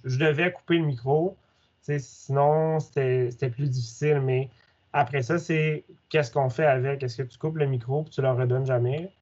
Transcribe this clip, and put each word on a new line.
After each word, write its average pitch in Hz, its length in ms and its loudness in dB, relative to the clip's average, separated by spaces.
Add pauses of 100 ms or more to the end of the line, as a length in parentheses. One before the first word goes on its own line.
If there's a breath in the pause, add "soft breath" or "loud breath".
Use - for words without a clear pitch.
je 127 160 -4
devais 156 320 2
couper 170 280 0
le 160 80 2
micro. 143 500 0 (480)
Tu 147 80 -4
sais, 147 60 -2
sinon, 151 840 0
c'était, 127 500 0
c'était 123 200 -4
plus 143 180 -4
difficile. 135 520 -2
Mais 131 280 0 (460 soft breath)
après 139 260 0
ça, 160 180 0
c'est 156 460 -2 (240)
qu'est-ce 151 240 0
qu'on 135 160 0
fait 156 160 0
avec ? 139 380 2
Est-ce 123 160 -6
que 127 100 -6
tu - 80 -20
coupes 156 220 -4
le 143 80 2
micro 135 380 -2
puis - 80 -14
tu 147 100 -2
le 131 80 2
redonnes 127 340 0
jamais ? 127 580 -2